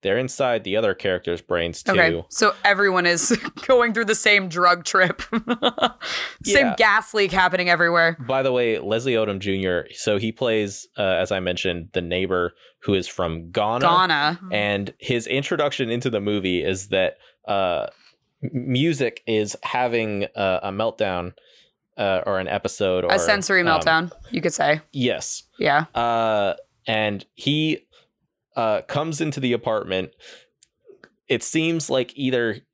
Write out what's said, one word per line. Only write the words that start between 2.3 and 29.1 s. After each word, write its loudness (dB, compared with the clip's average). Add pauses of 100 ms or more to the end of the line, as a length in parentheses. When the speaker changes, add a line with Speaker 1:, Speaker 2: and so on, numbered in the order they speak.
Speaker 2:
everyone 4
is 4 (200)
<laughs> -16
going 4
through 0
the 2
same 4
drug 4
trip. 2 (100)
<laughs> - (1120)
Same 4
Speaker 1:
Yeah. -2
Speaker 2:
gas 2
leak 2
happening 2
everywhere. 4
Speaker 1:
By 0
the 2
way, 2
Leslie -2
Odom 0
Junior, 0
so 0
he -2
plays, -2 (100)
uh, -2
as 0
I 0
mentioned, -4
the -2
neighbor -2 (260)
who 0
is 0
from -6
Ghana. -2
Speaker 2:
Ghana. 2 (120)
Speaker 1:
And -2
his -2
introduction -2
into -2
the -2
movie 0
is -4
that, 0 (300)
uh, 0 (560)
m-, -6 (220)
music 0
is 0
having, -2 (100)
uh, 0
a -6
meltdown, -4 (640)
uh, 0
or 0
an -4
episode 0
or, 2
Speaker 2:
A 4
sensory 2
Speaker 1:
um, 2
Speaker 2:
meltdown, 2 (180)
you -4
could 0
say. 0 (120)
Speaker 1:
Yes. -4 (160)
Speaker 2:
Yeah. 2 (100)
Speaker 1:
Uh, 0 (320)
and -2
he, -2 (680)
uh, 0
comes -4